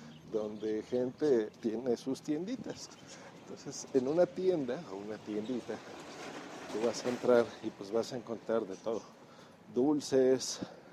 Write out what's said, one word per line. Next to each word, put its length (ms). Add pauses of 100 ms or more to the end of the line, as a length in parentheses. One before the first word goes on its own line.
(320)
donde 520
gente 640 (120)
tiene 380
sus 240
tienditas. 680 (520)
Entonces, 520
en 140
una 180
tienda 560 (100)
o 40
una 220
tiendita, 560 (1000)
tú 140
vas 200
a 40
entrar 360 (180)
y, 60
pues, 220
vas 220
a 40
encontrar 480
de 120
todo. 240 (720)
Dulces, 840 (340)